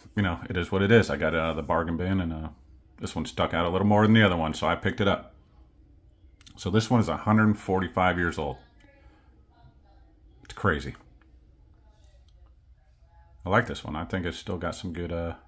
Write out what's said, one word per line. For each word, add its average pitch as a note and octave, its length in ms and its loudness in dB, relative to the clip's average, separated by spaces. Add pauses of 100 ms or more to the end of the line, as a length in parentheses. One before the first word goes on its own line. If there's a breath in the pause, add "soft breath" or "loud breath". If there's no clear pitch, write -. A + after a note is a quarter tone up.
(160)
you G#2+ 60 0
know, F2 260 -2
it - 80 -6
is F2 160 -4
what G2 120 2
it G2+ 80 4
is. A2+ 180 6
I C#2+ 80 -2
got D#2 160 0
it E2 60 0
out D#2+ 100 0
of D#2 60 -2
the D#2 80 -4
bargain E2 340 -2
bin, F#2+ 240 -2
and, E2 100 -4
uh, D#2 180 -8 (500)
this - 160 -10
one D#2+ 100 -4
stuck - 300 -2
out E2+ 100 0
a E2+ 40 0
little F#2 180 0
more G#2 160 6
than G#2+ 100 6
the A2 100 8
other F2+ 140 4
one, D#2 160 -2
so - 140 -4
I E2+ 80 2
picked - 260 -4
it G2+ 60 2
up. - 260 -2 (1200)
So - 140 -6
this A2 220 2
one A#2+ 100 6
is - 80 0
a D2+ 80 -2
hundred G#2+ 400 4
forty-five F#2 600 0
years E2 180 -2
old. C#2+ 200 -6 (1900 soft breath)
It's - 100 -20
crazy. C#2+ 400 -2 (2500)
I F2+ 60 -6
like A2+ 160 4
this - 180 -10
one. D2+ 120 -8
I E2 100 -6
think F2 220 -6
it's D#2+ 100 -8
still G2 200 -8
got D#2+ 180 -6
some F2+ 180 -10
good, E2+ 180 -8
uh, E2+ 220 -6 (140)